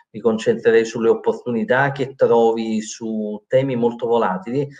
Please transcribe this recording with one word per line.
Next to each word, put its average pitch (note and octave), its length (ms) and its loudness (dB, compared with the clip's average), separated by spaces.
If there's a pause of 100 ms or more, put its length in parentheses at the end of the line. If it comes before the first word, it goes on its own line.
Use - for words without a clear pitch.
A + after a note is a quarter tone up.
(120)
mi G#2 100 -14
concentrerei A2+ 640 2
sulle A2+ 240 0
opportunità A#2 840 0
che C3+ 220 -6
trovi A2+ 680 2
su G#2+ 680 -8
temi C3 280 0
molto A#2 320 -2
volatili, A#2 600 0 (100)